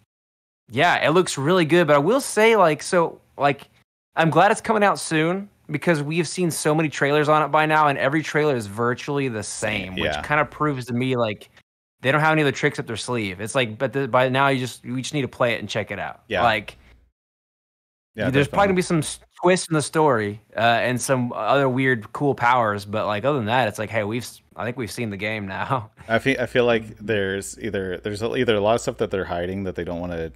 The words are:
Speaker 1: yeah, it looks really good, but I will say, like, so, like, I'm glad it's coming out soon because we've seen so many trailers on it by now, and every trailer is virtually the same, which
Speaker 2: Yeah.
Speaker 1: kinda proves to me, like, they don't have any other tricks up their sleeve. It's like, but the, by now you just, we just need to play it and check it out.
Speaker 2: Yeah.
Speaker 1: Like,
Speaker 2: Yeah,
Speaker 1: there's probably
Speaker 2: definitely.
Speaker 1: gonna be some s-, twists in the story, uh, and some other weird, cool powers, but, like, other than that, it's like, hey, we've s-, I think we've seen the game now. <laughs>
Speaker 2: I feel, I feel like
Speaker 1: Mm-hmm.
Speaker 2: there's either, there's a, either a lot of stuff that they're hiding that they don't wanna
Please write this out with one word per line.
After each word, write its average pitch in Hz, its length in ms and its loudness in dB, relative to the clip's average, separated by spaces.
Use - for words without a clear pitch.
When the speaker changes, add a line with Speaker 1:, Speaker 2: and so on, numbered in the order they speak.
Speaker 1:
yeah, 139 360 2
it 143 40 4
looks 175 260 2
really 160 280 2
good, 165 220 4
but 147 80 6
I 143 40 6
will 202 200 2
say, 226 360 2
like, 170 280 4
so, - 380 -2
like, 139 320 0
I'm 160 160 4
glad 180 200 6
it's - 100 -2
coming 220 220 0
out 180 160 2
soon 170 480 -2
because 156 340 0
we've 156 240 -2
seen 180 240 -2
so 151 240 0
many 160 140 2
trailers 147 400 2
on 151 140 6
it 151 60 -2
by 156 180 4
now, 156 200 4
and 139 120 2
every 139 240 0
trailer 151 320 2
is 117 120 -2
virtually 123 600 -2
the 110 160 -6
same, 104 520 -6
which 80 100 -4
Speaker 2:
Yeah. 76 180 -2
Speaker 1:
kinda 151 220 0
proves 139 420 -4
to 123 60 -6
me, 131 220 0
like, 113 340 -4
they 127 100 0
don't 151 100 2
have 156 120 4
any 156 100 2
other 139 80 2
tricks - 260 -2
up 135 80 -6
their 113 120 -8
sleeve. 101 440 -4
It's 110 140 -6
like, 117 240 -2
but 135 140 -2
the, 139 140 -2
by 127 220 2
now 135 200 2
you 135 100 0
just, 123 260 -8
we 123 160 -6
just - 120 -10
need 143 100 -2
to 117 40 -4
play 120 260 0
it - 60 -4
and 98 80 -10
check 104 220 -4
it 101 80 -8
out. 76 300 -10
Speaker 2:
Yeah. 101 160 -2
Speaker 1:
Like, 120 340 0
Speaker 2:
Yeah, 110 140 -2
Speaker 1:
there's 135 180 2
probably 202 200 2
Speaker 2:
definitely. - 0 -
Speaker 1:
gonna 190 80 2
be 180 80 2
some 175 160 0
s-, - 200 -6
twists 180 280 2
in 165 40 -4
the 151 80 2
story, 113 580 0
uh, - 40 -4
and 117 420 2
some 123 320 0
other 131 340 2
weird, 127 460 0
cool 143 220 0
powers, 117 500 2
but, 101 220 -4
like, 104 180 -2
other 143 120 0
than 110 100 -2
that, 120 200 2
it's 101 120 -6
like, 104 100 -6
hey, 110 140 -2
we've 113 200 -4
s-, - 180 -18
I 92 80 -8
think 117 140 -8
we've 117 140 -8
seen 117 180 -8
the 98 80 -8
game 107 300 -6
now. 104 420 -6
<laughs> - 80 -20
Speaker 2:
I 113 120 0
feel, 131 200 0
I 123 60 -2
feel 120 200 2
like 117 200 2
Speaker 1:
Mm-hmm. 107 220 -16
Speaker 2:
there's 98 520 -4
either, 95 380 -4
there's 104 240 -8
a, 113 140 -4
either 117 200 2
a 101 60 0
lot 107 140 4
of 117 60 0
stuff - 160 -6
that 107 140 -2
they're 92 140 -2
hiding 90 400 -4
that 90 100 -6
they 92 80 -6
don't 85 160 -8
wanna 85 360 -8